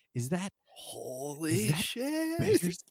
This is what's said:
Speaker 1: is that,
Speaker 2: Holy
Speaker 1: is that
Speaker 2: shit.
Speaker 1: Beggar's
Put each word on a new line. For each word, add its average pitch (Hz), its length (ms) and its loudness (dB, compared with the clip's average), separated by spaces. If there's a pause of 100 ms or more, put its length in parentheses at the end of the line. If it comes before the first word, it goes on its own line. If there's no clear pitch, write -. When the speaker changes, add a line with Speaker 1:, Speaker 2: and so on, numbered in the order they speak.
(140)
Speaker 1:
is 123 140 -2
that, 185 240 -2 (140)
Speaker 2:
Holy 147 880 -4 (100)
Speaker 1:
is - 80 2
that 156 80 2
Speaker 2:
shit. 311 580 -2
Speaker 1:
Beggar's 339 520 2